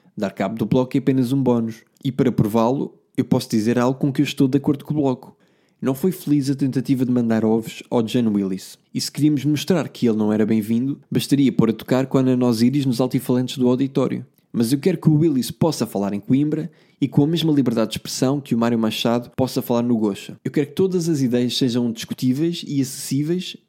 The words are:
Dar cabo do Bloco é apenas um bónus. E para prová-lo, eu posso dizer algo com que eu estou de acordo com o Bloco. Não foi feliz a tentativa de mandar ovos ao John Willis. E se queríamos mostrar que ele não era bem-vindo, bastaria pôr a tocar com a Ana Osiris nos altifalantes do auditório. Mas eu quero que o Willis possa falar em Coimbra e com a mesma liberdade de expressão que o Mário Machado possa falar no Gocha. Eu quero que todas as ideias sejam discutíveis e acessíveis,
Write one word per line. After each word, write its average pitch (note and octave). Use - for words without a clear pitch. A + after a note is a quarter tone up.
Dar G2
cabo G2+
do A2+
Bloco B2+
é C3+
apenas C3
um C#3
bónus. A#2
E C3+
para B2
prová-lo, A2+
eu B2+
posso -
dizer A2+
algo C3
com C#3+
que C#3
eu C#3+
estou C#3
de C#3
acordo C#3
com -
o D3
Bloco. C3+
Não C3
foi F3+
feliz C#3+
a C#3+
tentativa C3
de B2
mandar A2+
ovos A2+
ao A#2+
John A2+
Willis. F#2+
E B2+
se -
queríamos C#3+
mostrar D3
que -
ele A2
não G#2+
era G#2+
bem-vindo, A2+
bastaria C3+
pôr A2+
a -
tocar B2+
com C3+
a -
Ana B2+
Osiris B2
nos C3
altifalantes B2+
do B2+
auditório. B2+
Mas A#2
eu C#3
quero E3
que -
o D#3
Willis D3
possa D3
falar G2+
em G2+
Coimbra D3+
e C#3+
com C#3+
a C#3+
mesma D#3+
liberdade A#2
de -
expressão C#3
que C3
o A#2
Mário A#2
Machado A#2
possa B2+
falar A#2+
no A#2+
Gocha. G#2+
Eu B2+
quero C#3+
que C#3+
todas F#3
as D3
ideias B2
sejam A#2+
discutíveis C#3+
e C#3
acessíveis, D3+